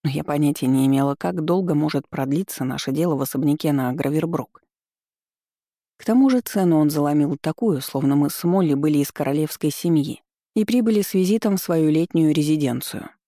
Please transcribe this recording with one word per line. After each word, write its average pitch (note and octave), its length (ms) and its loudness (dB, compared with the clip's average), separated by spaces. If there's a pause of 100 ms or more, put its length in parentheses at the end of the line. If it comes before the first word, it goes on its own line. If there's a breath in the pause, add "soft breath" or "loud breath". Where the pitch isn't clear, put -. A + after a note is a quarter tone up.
но D3 60 0
я C3+ 120 -4
понятия D3 440 -2
не C3 200 2
имела, C#3 300 2
как F3 280 -4
долго F3 300 0
может D3+ 340 -2
продлиться C#3 560 -4
наше C3 280 -6
дело D#3 240 0
в C3+ 60 -4
особняке D3 500 0
на C3 200 -2
Гравербрук. D3 720 -4 (1400)
К - 60 -20
тому B3+ 260 4
же B3+ 100 2
цену F3 380 2
он D3+ 120 4
заломил D3 460 0
такую, F#3 440 -2
словно C#3 360 0
мы C#3+ 140 2
с - 140 -8
Молли F3 300 2
были D3 240 2
из C#3+ 140 -2
королевской D3 580 -2
семьи D#3 520 -2 (320)
и G#3+ 100 0
прибыли A3+ 380 2
с - 120 -6
визитом G3 420 2
в F3+ 40 -4
свою D#3+ 300 2
летнюю D#3+ 420 2
резиденцию. D3 760 -2 (180)